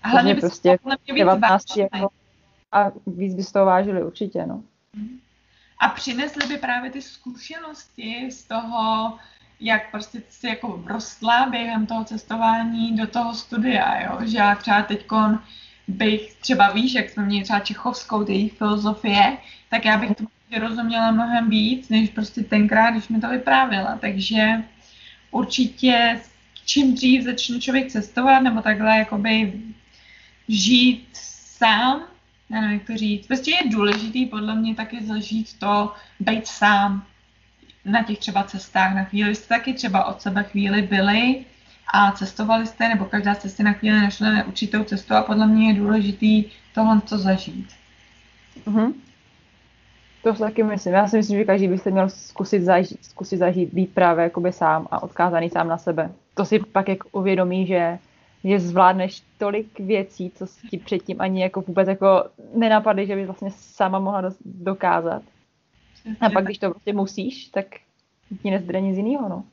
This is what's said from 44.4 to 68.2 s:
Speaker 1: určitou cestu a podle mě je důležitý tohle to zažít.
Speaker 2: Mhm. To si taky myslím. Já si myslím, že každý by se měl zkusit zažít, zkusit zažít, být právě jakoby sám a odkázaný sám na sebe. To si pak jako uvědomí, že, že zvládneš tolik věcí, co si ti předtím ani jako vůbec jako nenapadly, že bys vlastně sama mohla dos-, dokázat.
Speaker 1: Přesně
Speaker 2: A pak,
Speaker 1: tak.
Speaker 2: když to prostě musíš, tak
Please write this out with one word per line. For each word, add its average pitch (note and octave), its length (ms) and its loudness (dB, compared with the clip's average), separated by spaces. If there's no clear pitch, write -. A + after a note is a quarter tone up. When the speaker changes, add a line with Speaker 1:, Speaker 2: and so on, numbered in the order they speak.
Speaker 1:
určitou G#3 380 -4
cestu G#3 300 -4
a G#3+ 80 4
podle G#3+ 240 2
mě A3 220 6
je G#3+ 60 6
důležitý G#3 680 2
tohle A3 260 4
to G#3+ 180 -6
zažít. F#3+ 480 -2
Speaker 2:
Mhm. A3 260 2
To A3+ 120 2
si A3 60 -6
taky A3 220 0
myslím. G3+ 320 -2
Já G3+ 140 4
si A3 80 0
myslím, G3+ 220 2
že G#3+ 60 2
každý G3 240 2
by F#3 100 0
se F#3+ 120 -2
měl F#3+ 180 2
zkusit F#3+ 540 -4
zažít, F3+ 420 2
zkusit - 320 -10
zažít, F3 380 0
být F#3 200 -2
právě E3+ 300 4
jakoby F3 280 -2
sám D#3+ 380 0
a - 120 -4
odkázaný E3+ 480 -2
sám E3+ 180 -2
na E3 100 -4
sebe. E3 340 -4
To G3+ 100 -2
si G#3+ 140 0
pak G3 300 -2
jako F#3+ 240 -6
uvědomí, F#3 540 0
že, F3 320 -2
že F#3+ 160 2
zvládneš F#3 600 2
tolik G#3+ 420 -6
věcí, F#3+ 540 -4
co F#3+ 120 -12
si - 220 -20
ti F#3 100 -8
předtím - 420 -6
ani F#3 220 -2
jako F#3 180 -2
vůbec F#3 280 0
jako G3 360 4
nenapadly, G#3+ 520 2
že G3 100 -4
bys G3 100 -6
vlastně G3 240 -10
sama F#3+ 480 -4
mohla G3 220 -2
dos-, F#3 240 -6
dokázat. F3 800 -4
Speaker 1:
Přesně A3 260 -14
Speaker 2:
A A#3+ 40 0
pak, G#3 80 4
Speaker 1:
tak. G3 120 2
Speaker 2:
když G3+ 140 -8
to G3 120 -2
prostě G#3 220 -8
musíš, G3 540 -6
tak G3 200 -6